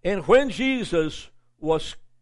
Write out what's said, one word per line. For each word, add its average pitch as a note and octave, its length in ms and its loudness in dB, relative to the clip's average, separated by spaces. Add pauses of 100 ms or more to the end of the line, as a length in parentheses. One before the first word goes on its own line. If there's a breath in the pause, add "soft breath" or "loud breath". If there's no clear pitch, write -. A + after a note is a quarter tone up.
"And F#3 260 -2
when B3+ 220 6
Jesus F#3+ 800 -2 (300)
was D#3 380 -2 (240)